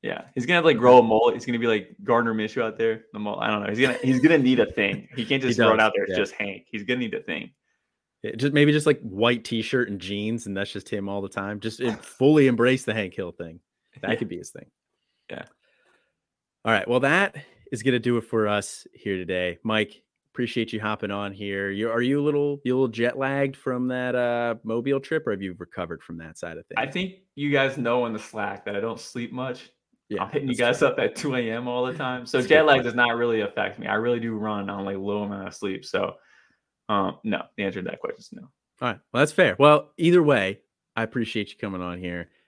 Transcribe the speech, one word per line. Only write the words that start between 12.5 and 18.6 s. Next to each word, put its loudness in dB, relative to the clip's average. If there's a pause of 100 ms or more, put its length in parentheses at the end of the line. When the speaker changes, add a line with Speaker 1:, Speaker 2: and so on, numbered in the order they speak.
Speaker 2:
the -2
Hank -4
Hill -8
thing. -14 (420)
That -6
Speaker 1:
Yeah. 0
Speaker 2:
could -6
be -10
his -16
thing. -20 (600)
Speaker 1:
Yeah. -12 (1160)
Speaker 2:
All 2
right. 2
Well, 2
that 2 (360)
is -8
gonna 2
do 0
it -2
for -2
us -4